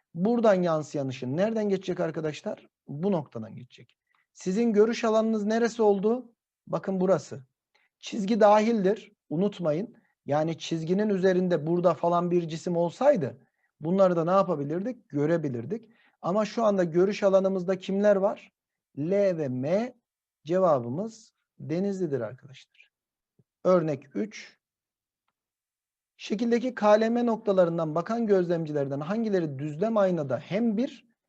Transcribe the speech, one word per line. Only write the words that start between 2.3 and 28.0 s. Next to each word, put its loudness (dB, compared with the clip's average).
Bu -4
noktadan -6
geçecek. -20
Sizin 0
görüş 4
alanınız 0
neresi 0
oldu? 2
Bakın -4
burası. 0
Çizgi -4
dahildir. 4
Unutmayın. -2
Yani -2
çizginin -2
üzerinde 2
burada 2
falan 0
bir 0
cisim -6
olsaydı 0
bunları 2
da 0
ne 0
yapabilirdik? -2
Görebilirdik. -2
Ama 0
şu -4
anda 2
görüş 2
alanımızda 2
kimler 2
var? -4
L -4
ve 0
M. -2
Cevabımız -2
Denizli'dir -4
arkadaşlar. -16
Örnek 0
üç. -8
Şekildeki -2
K 6
L 2
M 0
noktalarından 0
bakan -2